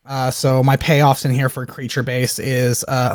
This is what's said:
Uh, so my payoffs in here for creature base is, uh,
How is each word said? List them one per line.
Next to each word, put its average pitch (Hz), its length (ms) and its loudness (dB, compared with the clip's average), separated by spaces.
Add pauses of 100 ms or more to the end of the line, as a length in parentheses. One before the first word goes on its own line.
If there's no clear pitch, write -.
Uh, 131 280 -4
so 131 320 2
my 135 120 4
payoffs 143 480 2
in 139 60 0
here 131 180 0
for 127 160 -8
creature 131 380 -6
base 123 380 -2
is, 123 480 0
uh, 127 260 0